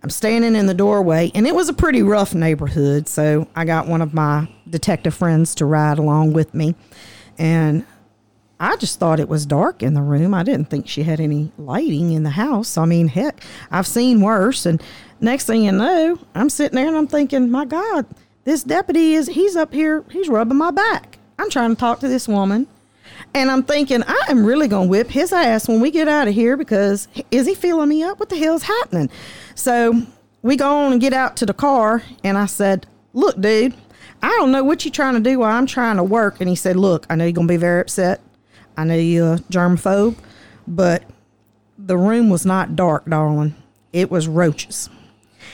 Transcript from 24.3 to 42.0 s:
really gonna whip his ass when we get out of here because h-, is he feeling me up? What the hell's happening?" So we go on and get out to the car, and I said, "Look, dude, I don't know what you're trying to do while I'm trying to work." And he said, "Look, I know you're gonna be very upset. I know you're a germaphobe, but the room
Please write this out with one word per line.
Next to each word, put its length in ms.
really 220
gonna 180
whip 240
his 220
ass 340
when 140
we 100
get 160
out 220
of 60
here 220
because 600
h-, 160
is 160
he 80
feeling 320
me 160
up? 160
What 80
the 80
hell's 260
happening?" 480
So 460
we 140
go 160
on 80
and 80
get 120
out 260
to 80
the 80
car, 500
and 160
I 80
said, 400
"Look, 280
dude, 340
I 60
don't 140
know 100
what 220
you're 80
trying 220
to 60
do 200
while 160
I'm 100
trying 300
to 80
work." 360
And 80
he 60
said, 220
"Look, 340
I 60
know 80
you're 80
gonna 160
be 80
very 240
upset. 400
I 100
know 100
you're 400
a 40
germaphobe, 600
but 360
the 220
room 320